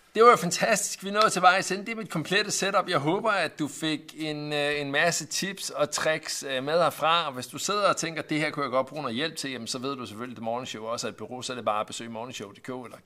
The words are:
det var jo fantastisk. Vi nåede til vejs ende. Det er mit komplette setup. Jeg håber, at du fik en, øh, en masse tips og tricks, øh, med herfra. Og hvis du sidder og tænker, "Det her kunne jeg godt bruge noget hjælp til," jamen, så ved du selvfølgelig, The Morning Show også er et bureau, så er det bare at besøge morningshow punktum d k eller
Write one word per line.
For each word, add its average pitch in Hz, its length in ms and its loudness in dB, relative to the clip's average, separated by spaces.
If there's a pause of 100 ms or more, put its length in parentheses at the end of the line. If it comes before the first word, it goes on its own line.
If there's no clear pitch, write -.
(140)
det 214 80 6
var 240 80 12
jo 226 60 8
fantastisk. 185 680 0
Vi 196 60 -4
nåede 208 200 4
til 208 120 0
vejs 185 280 6
ende. 196 160 -2
Det 233 60 -6
er 220 40 -6
mit 220 140 -8
komplette 190 400 0
setup. 190 380 2
Jeg 170 100 2
håber, 175 320 2
at 180 280 0
du 147 100 0
fik 156 480 -4
en, 151 360 -6
øh, 147 280 0
en 139 120 -4
masse 160 340 2
tips - 440 -4
og 143 200 0
tricks, - 520 -2
øh, 135 220 -2
med 160 180 2
herfra. 160 440 2
Og 143 60 -6
hvis 127 140 -8
du - 120 -12
sidder 202 300 2
og 156 80 4
tænker, 165 260 -6
"Det 151 180 -2
her 151 100 0
kunne 143 120 -4
jeg 135 80 -2
godt 131 160 2
bruge 147 160 -8
noget 120 120 -4
hjælp 156 220 -4
til," 139 140 -6
jamen, 120 160 -8
så 131 120 -6
ved 135 180 -4
du 123 100 -10
selvfølgelig, 110 300 -10
The 110 80 -12
Morning 120 240 -4
Show 110 160 -10
også 120 220 -4
er 110 40 -4
et 101 60 -14
bureau, 120 260 -12
så 127 100 -6
er - 20 -6
det 117 100 -10
bare 107 160 0
at 107 60 -2
besøge 117 240 -10
morningshow 113 360 -10
punktum 113 320 -10
d 127 40 -10
k 120 40 -16
eller 107 200 -18